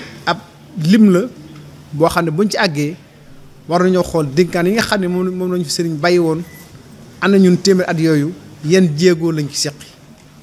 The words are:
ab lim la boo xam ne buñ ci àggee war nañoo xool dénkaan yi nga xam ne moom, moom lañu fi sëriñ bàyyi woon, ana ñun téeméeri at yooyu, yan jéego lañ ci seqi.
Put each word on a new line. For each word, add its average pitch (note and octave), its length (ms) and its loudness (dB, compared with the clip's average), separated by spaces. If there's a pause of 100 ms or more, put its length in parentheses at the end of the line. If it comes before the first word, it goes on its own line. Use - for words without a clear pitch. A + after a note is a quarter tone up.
(280)
ab - 120 -2 (440)
lim G3+ 300 6
la F3 80 4 (720)
boo D#3 160 2
xam E3+ 160 -2
ne E3 60 -4
buñ F#3+ 200 0
ci - 60 -6
àggee D#3 400 -2 (720)
war F3 140 0
nañoo F3+ 200 2
xool D#3+ 320 -2
dénkaan F3 320 0
yi F#3+ 80 0
nga A3+ 80 0
xam G#3+ 180 -2
ne F#3 80 -2
moom, F#3 220 -2
moom F3+ 220 -4
lañu F3+ 120 -2
fi C#3+ 60 -10
sëriñ E3+ 300 -4
bàyyi F3 180 2
woon, E3 240 -2 (760)
ana G3 180 2
ñun F3+ 180 4
téeméeri F#3 340 0
at E3+ 100 -4
yooyu, D#3+ 320 0 (320)
yan F3+ 320 4
jéego E3 360 2
lañ D3+ 180 -4
ci - 60 -12
seqi. - 300 -8 (560)